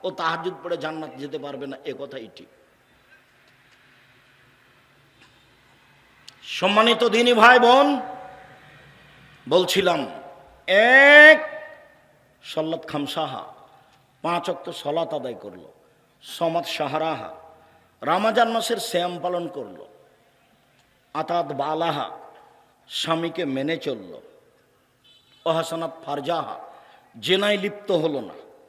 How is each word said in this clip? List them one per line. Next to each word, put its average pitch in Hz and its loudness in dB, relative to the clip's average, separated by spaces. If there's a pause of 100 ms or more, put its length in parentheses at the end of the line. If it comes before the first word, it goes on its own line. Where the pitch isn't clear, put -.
ও 185 -4 (120)
তাহাজ্জুদ 170 -4
পড়ে 175 -4
জান্নাত 156 -10 (100)
যেতে 143 -10
পারবে 139 -12
না, 135 -12 (140)
এ - -10
কথাই 131 -14
ঠিক। - -20 (4000)
সম্মানিত 220 2 (120)
দিনী 240 4
ভাই 240 10
বোন, 269 6 (1600)
বলছিলাম, 175 2 (1300)
এক, 311 10 (1040)
সল্লাত 160 -6
খামসাহা, 143 -6 (840)
পাঁচ 170 -2
ওয়াক্ত 160 -8 (160)
সলাত 160 -4
আদায় 123 -8
করলো, 90 -18 (540)
সমাত 170 -4 (100)
সাহারাহা, 151 -4 (720)
রমাজান 214 2
মাসের 226 -2
সিয়াম 180 -4
পালন 175 -4
করলো, 104 -14 (1300)
আতাত 156 -4
বালাহা, 147 -4 (680)
স্বামীকে 165 -4
মেনে 139 -4
চলল, 104 -10 (1200)
অহাসানাত 165 -4 (120)
ফারজাহা, 143 -6 (640)
জেনায় 190 0
লিপ্ত 202 -8
হলো 156 0
না। - -16 (340)